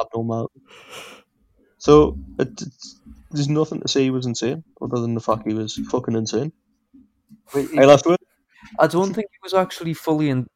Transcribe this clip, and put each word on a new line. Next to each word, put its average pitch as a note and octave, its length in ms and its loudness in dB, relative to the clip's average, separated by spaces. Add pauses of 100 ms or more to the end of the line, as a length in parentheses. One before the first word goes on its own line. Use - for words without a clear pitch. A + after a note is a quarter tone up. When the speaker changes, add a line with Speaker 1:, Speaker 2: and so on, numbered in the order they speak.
Speaker 1:
abnormality. A#2 600 -6 (1200)
So, D3 380 6 (220)
it, B2+ 200 -4
it, - 80 -12 (640)
there's C#3+ 180 -2
nothing D3+ 320 -2
to - 80 -8
say C#3 140 2
he C3 80 2
was B2+ 160 -4
insane, B2 380 -4 (180)
other A#2+ 180 -4
than A#2 140 -2
the A2+ 60 -4
fact A2 260 -2
he A2 80 -2
was A2 220 -8 (140)
fucking A#2+ 260 -2
insane. A2+ 340 -4 (1040)
Speaker 2:
Wait, C#3 220 -2
Speaker 1:
Any C3+ 100 6
last C#3 200 8
word? F3+ 120 4 (640)
Speaker 2:
I D#3 80 4
don't F3+ 260 -2
think G#3 160 -6
he - 140 -20
was F#3 100 -4
actually F3+ 400 -2
fully D#3 360 0
in-, B2+ 260 -2